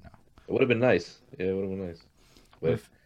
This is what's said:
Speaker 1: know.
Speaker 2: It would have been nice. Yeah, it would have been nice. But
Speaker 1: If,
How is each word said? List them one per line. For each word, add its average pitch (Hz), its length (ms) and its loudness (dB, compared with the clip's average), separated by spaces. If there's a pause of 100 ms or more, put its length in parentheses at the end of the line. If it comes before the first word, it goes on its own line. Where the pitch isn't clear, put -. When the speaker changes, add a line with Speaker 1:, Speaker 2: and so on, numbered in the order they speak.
Speaker 1:
know. - 80 -20 (360)
Speaker 2:
It - 40 -8
would 117 100 2
have 131 80 4
been 117 100 2
nice. 117 420 2 (180)
Yeah, 92 80 -2
it 95 80 0
would 98 80 -2
have 95 80 -6
been 95 160 -8
nice. 82 160 -14 (580)
But 80 120 2
Speaker 1:
If, - 160 -8 (160)